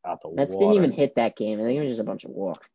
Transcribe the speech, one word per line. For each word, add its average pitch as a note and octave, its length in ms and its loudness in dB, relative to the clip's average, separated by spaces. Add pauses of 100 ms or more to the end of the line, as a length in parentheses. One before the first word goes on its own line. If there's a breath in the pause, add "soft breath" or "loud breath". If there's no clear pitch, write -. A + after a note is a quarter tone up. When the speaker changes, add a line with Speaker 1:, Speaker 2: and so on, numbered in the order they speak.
Speaker 1:
out F2 160 -8
the - 100 -12
Speaker 2:
Mets F#3 240 -2
Speaker 1:
water. G3 100 4
Speaker 2:
didn't G#3+ 100 8
even E3 160 4
hit C#3 240 0
that A#2 200 0
game. G#2+ 240 -4
I A2 40 -4
think B2 140 0
it D3+ 40 -2
was C#3 80 -2
just A2+ 120 -4
a G#2+ 40 -6
bunch - 200 -8
of - 60 -14
walks. F#2 440 -8